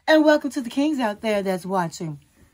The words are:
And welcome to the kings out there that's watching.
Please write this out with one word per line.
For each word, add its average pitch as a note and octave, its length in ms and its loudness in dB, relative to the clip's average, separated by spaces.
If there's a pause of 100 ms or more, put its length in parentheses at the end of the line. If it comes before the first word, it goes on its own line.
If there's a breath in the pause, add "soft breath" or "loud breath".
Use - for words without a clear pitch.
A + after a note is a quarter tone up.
And D#4 180 6
welcome C#4+ 260 4
to C#4+ 100 -6
the A#3 100 -8
kings C#4+ 300 -2
out G#3 200 -4
there G#3 220 -2
that's F#3 240 -4
watching. E3+ 540 -4 (340 soft breath)